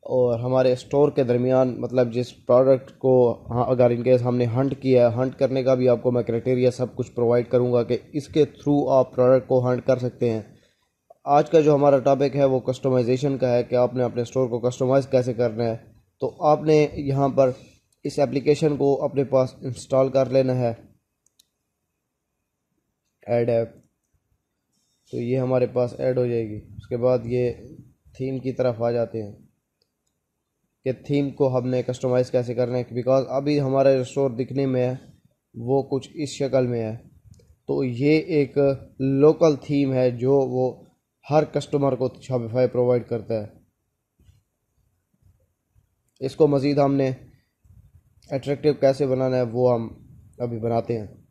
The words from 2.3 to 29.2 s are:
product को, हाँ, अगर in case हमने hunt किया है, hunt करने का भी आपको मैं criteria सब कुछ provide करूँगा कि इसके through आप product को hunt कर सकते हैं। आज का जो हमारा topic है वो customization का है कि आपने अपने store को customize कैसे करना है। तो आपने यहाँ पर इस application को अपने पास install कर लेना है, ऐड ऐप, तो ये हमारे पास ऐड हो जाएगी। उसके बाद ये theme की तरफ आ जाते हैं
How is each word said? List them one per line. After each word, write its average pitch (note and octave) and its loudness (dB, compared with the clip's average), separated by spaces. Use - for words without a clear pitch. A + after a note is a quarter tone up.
product C3 2
को, B2+ 2
हाँ, A#2 -2
अगर B2 2
in A#2+ -6
case B2+ 4
हमने B2 0
hunt B2+ -2
किया B2 4
है, A2+ -2
hunt B2+ -2
करने C3 -2
का C3 4
भी B2+ 0
आपको B2 2
मैं A#2+ 0
criteria B2 0
सब B2 -6
कुछ A#2+ -6
provide A#2+ 0
करूँगा B2 2
कि A#2 -2
इसके D3 -2
through C#3+ -2
आप C3 2
product B2+ 2
को C3 4
hunt B2 -2
कर C3 2
सकते A#2+ -2
हैं। A2 -8
आज C#3+ 2
का E3 6
जो D3 6
हमारा C#3 4
topic C3+ 2
है C#3 2
वो C3 2
customization B2+ 0
का B2+ 0
है A#2+ 2
कि A#2+ -4
आपने B2 0
अपने A#2 -4
store B2+ -2
को A#2+ -4
customize B2+ 0
कैसे B2 0
करना A#2 -2
है। A#2 -6
तो C3+ -6
आपने D3+ 0
यहाँ C#3 -2
पर B2+ 2
इस C#3+ -6
application C#3+ 0
को C#3 2
अपने C#3 -2
पास B2+ 0
install C3 -2
कर C3 0
लेना C3 2
है, B2 -4
ऐड A#2 0
ऐप, A#2 -2
तो B2 -8
ये A#2+ -4
हमारे B2+ 0
पास A#2+ -2
ऐड C3 -2
हो B2 0
जाएगी। A2+ -6
उसके - -10
बाद A#2+ 0
ये B2 -4
theme C3 -8
की C3 -6
तरफ A#2+ -4
आ A#2 0
जाते A#2 -4
हैं G#2 -14